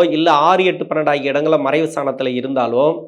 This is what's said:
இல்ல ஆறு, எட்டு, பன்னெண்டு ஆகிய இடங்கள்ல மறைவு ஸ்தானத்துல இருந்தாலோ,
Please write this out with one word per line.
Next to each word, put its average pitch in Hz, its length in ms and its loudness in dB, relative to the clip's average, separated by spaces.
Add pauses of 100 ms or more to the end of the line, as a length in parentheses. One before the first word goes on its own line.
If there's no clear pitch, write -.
(120)
இல்ல 160 200 2 (100)
ஆறு, 185 240 4
எட்டு, - 200 -2
பன்னெண்டு 151 220 -2
ஆகிய 143 240 -2
இடங்கள்ல 151 280 2
மறைவு 147 280 0
ஸ்தானத்துல 135 460 -4
இருந்தாலோ, 123 520 0 (220)